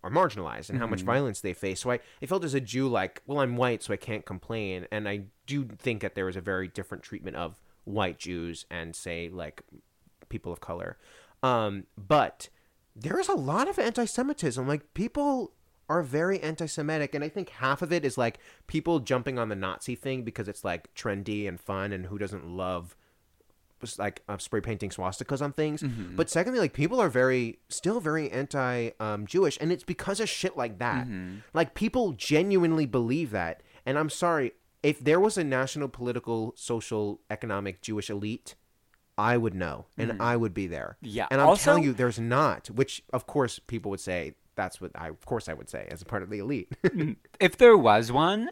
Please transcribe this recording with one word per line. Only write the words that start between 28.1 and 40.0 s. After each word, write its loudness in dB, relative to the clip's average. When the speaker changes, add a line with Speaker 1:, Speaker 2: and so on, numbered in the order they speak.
Speaker 1:
anti, -2
um, -4
Jewish, 4
and 2
it's -2
because -4
of 0
shit -4
like -4
that. 0
Speaker 2:
Mm-hmm. -8
Speaker 1:
Like, 2
people 0
genuinely 4
believe 0
that, -2
and 0
I'm 0
sorry, 0
if 2
there 6
was 4
a 2
national 0
political, -2
social, -2
economic -4
Jewish -4
elite, -6
I 6
would 2
know, -4
and -2